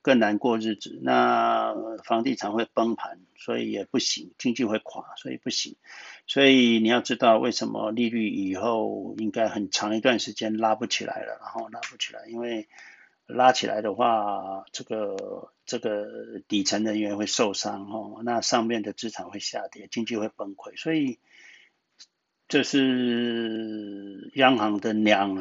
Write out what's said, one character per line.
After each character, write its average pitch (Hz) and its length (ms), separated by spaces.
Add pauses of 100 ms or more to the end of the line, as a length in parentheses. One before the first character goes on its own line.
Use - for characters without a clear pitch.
更 131 160
难 107 180
过 117 220
日 110 160
子， - 280
那 117 720 (300)
房 117 200
地 131 100
产 104 180
会 113 220
崩 113 220
盘， - 240 (160)
所 117 220
以 113 120
也 104 140
不 - 160
行， - 360
经 120 200
济 127 80
会 107 160
垮， - 360
所 - 140
以 127 60
不 - 120
行。 - 280 (500)
所 139 200
以 123 320
你 110 100
要 117 120
知 120 160
道 113 220
为 123 120
什 113 160
么 110 240
利 117 180
率 113 200
以 95 260
后 104 640
应 110 140
该 113 160
很 104 200
长 107 280
一 110 40
段 117 200
时 113 120
间 110 260
拉 110 180
不 120 100
起 - 180
来 - 200
了， 113 160
然 - 80
后 113 220
拉 113 100
不 - 160
起 - 160
来， 110 160
因 117 100
为 117 300 (580)
拉 123 240
起 127 160
来 107 160
的 107 120
话， 101 760
这 - 140
个， 101 680 (140)
这 123 140
个 110 640
底 101 160
层 101 220
人 107 160
员 101 160
会 104 100
受 107 260
伤， 101 380
哦， 107 340
那 117 160
上 117 260
面 113 160
的 101 100
资 113 180
产 - 180
会 101 120
下 107 260
跌， 101 240
经 117 160
济 117 100
会 107 120
崩 98 260
溃， - 260
所 160 140
以 143 240 (1300)
这 143 160
是 113 1700
央 135 200
行 107 220
的 110 140
两-， 104 480